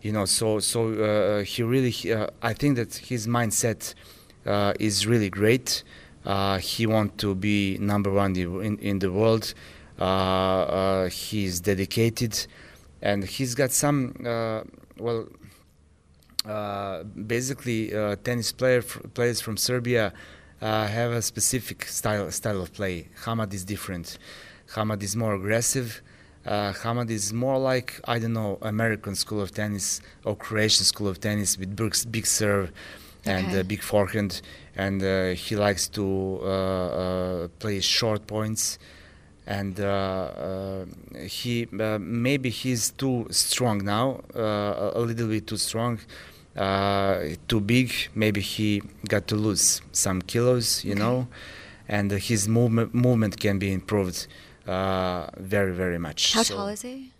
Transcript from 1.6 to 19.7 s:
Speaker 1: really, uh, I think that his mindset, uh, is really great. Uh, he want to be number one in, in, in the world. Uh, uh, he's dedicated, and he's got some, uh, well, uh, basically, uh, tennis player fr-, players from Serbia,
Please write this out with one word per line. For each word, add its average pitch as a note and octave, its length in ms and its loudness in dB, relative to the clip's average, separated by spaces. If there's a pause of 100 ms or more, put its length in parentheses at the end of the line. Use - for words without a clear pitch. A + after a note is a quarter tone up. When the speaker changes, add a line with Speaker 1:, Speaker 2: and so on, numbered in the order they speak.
Speaker 1:
really, B2 300 4 (200)
uh, G#2+ 140 0 (160)
I A#2 120 0
think C#3+ 220 2
that A2+ 200 -4
his A2+ 300 -6
mindset, A#2 680 0 (520)
uh, G2+ 340 2
is G#2 260 2
really A2 240 4
great. A2 540 2 (400)
Uh, G2 340 2
he - 280 -2
want G#2+ 320 2
to G2+ 160 2
be G2 440 2
number G2+ 320 2
one G2 260 2
in, F2+ 260 -2
in, G#2+ 160 -2
in G2+ 200 -2
the F#2 140 2
world. A2 400 4 (460)
Uh, - 60 -2
uh, F#2+ 1040 2
he's F#2+ 500 -2
dedicated, A2 880 0 (560)
and G2+ 220 0
he's B2 300 -4
got C3 180 2
some, C#3+ 420 2 (120)
uh, A2+ 360 -2 (360)
well, A2+ 280 -4 (1200)
uh, G2+ 560 -4
basically, A2+ 920 -4
uh, G#2 300 0
tennis A#2+ 280 -2
player B2+ 300 2
fr-, - 260 -10
players A#2+ 320 0
from G#2+ 160 -6
Serbia, A#2+ 560 2 (500)